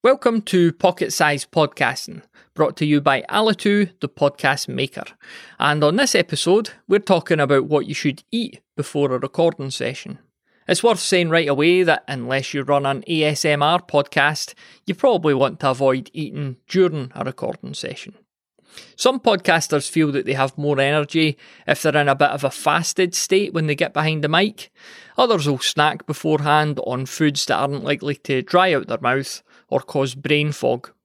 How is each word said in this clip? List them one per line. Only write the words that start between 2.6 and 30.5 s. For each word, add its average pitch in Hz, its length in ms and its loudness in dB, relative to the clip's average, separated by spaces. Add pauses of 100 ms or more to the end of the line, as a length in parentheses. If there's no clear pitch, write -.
to 160 60 0
you 147 160 4
by 139 300 2
Alitu, 208 720 2
the 143 80 -6
podcast 143 580 -2
maker. 131 380 -6 (560)
And 147 240 2
on 151 100 4
this 254 220 0
episode, 185 540 0 (180)
we're 196 100 2
talking 180 400 0
about 139 280 2
what 147 200 0
you 143 80 -8
should - 380 -4
eat 233 280 -6 (140)
before 143 380 -2
a 123 80 -2
recording 139 500 -2
session. 131 480 -8 (480)
It's 180 160 0
worth 226 160 4
saying 175 300 0
right 165 180 2
away 165 380 4
that 160 240 2
unless 131 440 -6
you 143 120 -4
run 143 200 2
an 139 220 -4
A 160 160 -2
S 151 220 -2
M 147 180 2
R 165 160 2
podcast, 147 760 0 (320)
you 190 100 -4
probably 175 380 2
want 135 260 0
to 139 100 0
avoid 131 420 0
eating 143 440 -10 (100)
during 156 480 0
a - 80 -8
recording - 500 -8
session. - 440 -12 (800)
Some 254 240 0
podcasters 165 680 0
feel 156 240 0
that 139 140 -4
they 127 60 -2
have 139 260 -2
more 147 220 0
energy 147 580 0 (260)
if - 180 -2
they're 151 140 2
in 147 120 2
a 135 80 2
bit 143 140 4
of 139 120 -6
a 135 80 0
fasted 170 640 -2
state 202 380 0
when 160 160 -2
they 147 80 -2
get 147 160 -2
behind 156 320 -2
the 147 40 -2
mic. 190 440 -2 (440)
Others 214 300 2
will 139 120 0
snack - 480 -2
beforehand 151 800 0
on 127 220 -4
foods 147 400 -2
that 131 120 0
aren't 139 260 -4
likely 143 320 -2
to 131 260 -4
dry 180 320 2
out - 140 -2
their 117 100 -4
mouth 131 440 -2 (260)
or 131 120 0
cause 135 340 -4
brain 147 380 0